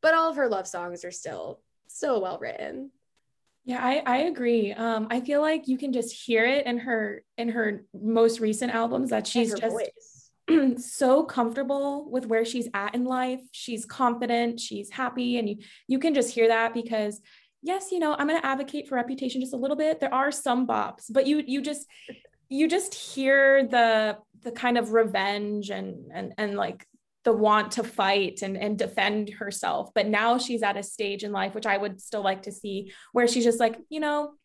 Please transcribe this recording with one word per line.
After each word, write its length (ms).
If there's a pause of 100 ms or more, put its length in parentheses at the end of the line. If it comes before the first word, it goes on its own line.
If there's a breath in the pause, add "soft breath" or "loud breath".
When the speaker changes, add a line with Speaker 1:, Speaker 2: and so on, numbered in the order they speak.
Speaker 1:
But 120
all 160
of 60
her 140
love 180
songs 380
are 60
still 500 (260)
so 320
well 200
written. 520 (720)
Speaker 2:
Yeah, 200
I, 220
I 180
agree. 500
Um, 360
I 120
feel 200
like 260
you 100
can 140
just 220
hear 320
it 220
in 120
her, 440 (140)
in 120
her 340 (160)
most 400
recent 360
albums 340
that 100
Speaker 1:
And 80
Speaker 2:
she's 240
Speaker 1:
her 60
Speaker 2:
just 180 (720)
Speaker 1:
voice. 360
Speaker 2:
<clears throat> 20
so 380
comfortable 880
with 160
where 180
she's 300
at 180
in 120
life. 340 (140)
She's 320
confident, 760
she's 320
happy, 480
and 100
you, 80 (300 loud breath)
you 100
can 160
just 180
hear 180
that 260
because, 440 (440 soft breath)
yes, 280
you 60
know, 160
I'm 140
gonna 160
advocate 440
for 100
Reputation 440
just 140
a 20
little 200
bit. 220
There 140
are 180
some 360
bops, 420
but 160
you, 220
you 160
just, 240 (600 loud breath)
you 180
just 260
hear 720
the, 520 (240)
the 80
kind 260
of 160
revenge 800
and, 420
and, 240
and, 180
like, 300 (380)
the 100
want 380
to 120
fight 600
and, 120
and 220
defend 520
herself. 680
But 100
now 320
she's 240
at 160
a 60
stage 400
in 80
life, 240
which 100
I 100
would 240
still 220
like 220
to 80
see, 400 (220 loud breath)
where 140
she's 160
just 160
like, 200 (100)
you 100
know 340 (120)